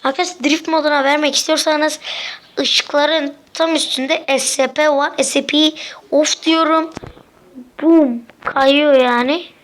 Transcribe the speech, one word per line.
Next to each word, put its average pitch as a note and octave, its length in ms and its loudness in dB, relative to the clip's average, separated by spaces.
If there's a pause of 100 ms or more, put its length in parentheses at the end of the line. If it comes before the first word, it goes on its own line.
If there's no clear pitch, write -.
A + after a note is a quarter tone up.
Arkadaşlar C#4 400 -4
drift D#4 240 0
moduna D4 360 0
vermek C#4+ 300 0
istiyorsanız D4+ 640 0 (600)
ışıkların C#4+ 760 0 (200)
tam E4 200 0
üstünde C4+ 640 -2
S - 180 -4
C C4+ 160 0
P D4+ 180 2
var. C#4+ 260 0
S C#4 80 0
C C#4 220 -2
P D#4 260 2 (380)
off D4 320 0
diyorum. D#4+ 480 0 (920)
Boom. C#4+ 400 4 (220)
Kayıyor C#4 500 2
yani. B3+ 520 2 (180)